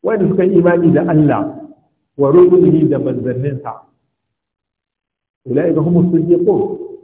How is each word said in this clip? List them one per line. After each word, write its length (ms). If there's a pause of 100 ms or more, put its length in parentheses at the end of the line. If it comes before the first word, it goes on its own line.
Wanda 240
suka 180
yi 140
imani 340
da 140
Allah, 640 (480)
wa 160
rusulihi, 560
da 80
manzanninsa. 760 (1700)
"Ulaika 400
humus 320
siddiqun." 640 (220)